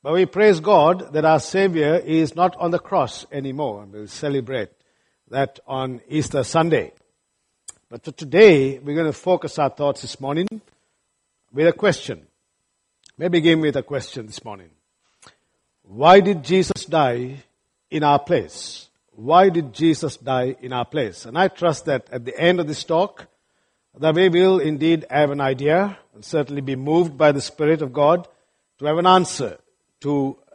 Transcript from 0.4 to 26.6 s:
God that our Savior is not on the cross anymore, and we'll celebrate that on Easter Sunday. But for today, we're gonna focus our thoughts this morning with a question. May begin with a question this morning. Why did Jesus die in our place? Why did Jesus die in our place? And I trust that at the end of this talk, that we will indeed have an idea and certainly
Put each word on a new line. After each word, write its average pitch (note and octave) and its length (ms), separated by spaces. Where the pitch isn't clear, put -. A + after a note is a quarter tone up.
God E3+ 540
that D#3 120
our D#3+ 140
Savior E3 580
is D#3+ 380
not F3+ 220
on E3+ 160
the F3 80
cross - 500
anymore, C3+ 520
and G2 100
we'll G#2 160
celebrate C3 640
that C3+ 400
on C3 400
Easter C#3+ 340
Sunday. D#3+ 500
But A#2 160
for D#3+ 60
today, C#3+ 680
we're C#3+ 160
gonna D#3+ 160
focus F3+ 440
our C#3+ 140
thoughts C#3+ 320
this - 180
morning D3 280
with D3+ 160
a E3+ 40
question. C#3 540
May D#3+ 120
begin E3 320
with D3+ 160
a C3 80
question B2+ 420
this - 180
morning. G2 260
Why C#3 380
did F3+ 220
Jesus F3+ 440
die C3+ 580
in D#3 140
our C#3+ 160
place? - 680
Why D#3+ 360
did D#3+ 240
Jesus D3+ 440
die B2+ 440
in B2+ 120
our B2 120
place? A#2+ 400
And A#2 140
I F#3 100
trust E3+ 360
that C3+ 260
at B2 140
the A#2+ 140
end F3 220
of D3+ 80
this D3+ 160
talk, E3+ 420
that D#3 160
we F#3 140
will F3+ 320
indeed D#3 500
have C#3+ 220
an C#3+ 80
idea D3 580
and G#2 100
certainly C#3+ 360